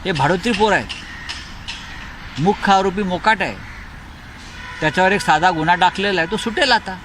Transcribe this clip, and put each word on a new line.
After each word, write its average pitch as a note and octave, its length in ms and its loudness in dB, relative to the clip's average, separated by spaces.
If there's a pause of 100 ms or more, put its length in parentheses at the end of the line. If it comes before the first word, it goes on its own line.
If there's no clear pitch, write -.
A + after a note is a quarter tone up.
हे F#3+ 80 -2
भाडोत्री F3 400 2
पोरं G3+ 240 4
आहेत. A2+ 120 -2 (1500)
मुख्य G3+ 320 4
आरोपी G3 300 4
मोकाट F#3 400 2
आहे, A#2 140 -2 (1200)
त्याच्यावर F#3 320 4
एक G3+ 80 2
साधा E3+ 300 4
गुन्हा E3 240 2
टाकलेला F#3 460 2
आहे, D#3+ 100 0
तो G#3+ 60 -2
सुटेल B3 360 0
आता. G3 320 -2